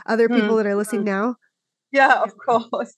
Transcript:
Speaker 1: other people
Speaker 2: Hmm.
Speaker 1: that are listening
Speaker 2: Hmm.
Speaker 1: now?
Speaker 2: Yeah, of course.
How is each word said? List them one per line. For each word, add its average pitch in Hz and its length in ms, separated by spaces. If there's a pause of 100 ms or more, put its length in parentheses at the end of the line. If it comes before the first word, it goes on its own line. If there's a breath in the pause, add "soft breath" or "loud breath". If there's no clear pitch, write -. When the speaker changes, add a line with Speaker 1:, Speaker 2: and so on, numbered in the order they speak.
Speaker 1:
other 226 220
people 226 220
Speaker 2:
Hmm. 226 80
Speaker 1:
that 208 80
are 202 100
listening 208 260
Speaker 2:
Hmm. 214 60
Speaker 1:
now? 202 280 (540)
Speaker 2:
Yeah, 269 320
of 190 100 (140)
course. 233 520